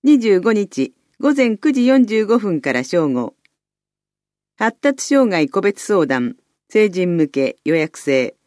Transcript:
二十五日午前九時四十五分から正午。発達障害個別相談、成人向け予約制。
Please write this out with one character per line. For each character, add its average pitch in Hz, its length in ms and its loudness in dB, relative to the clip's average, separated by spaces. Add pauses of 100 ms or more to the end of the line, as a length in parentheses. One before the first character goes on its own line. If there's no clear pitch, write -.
二 285 160 4
十 208 200 2
五 220 140 0
日 202 400 -4 (260)
午 294 140 0
前 247 240 0
九 302 140 -2
時 247 160 0
四 262 180 4
十 214 220 -2
五 233 100 0
分 185 240 -2
か 135 120 -4
ら 123 100 -2
正 160 260 -2
午。 123 240 -4 (1200)
発 226 260 -4
達 277 260 -2
障 269 200 2
害 160 220 0
個 190 120 -2
別 202 200 -2
相 185 240 2
談、 123 300 -2 (340)
成 214 200 2
人 175 280 -2
向 151 100 2
け 135 380 -4
予 160 100 0
約 156 220 -4
制。 131 380 -2 (120)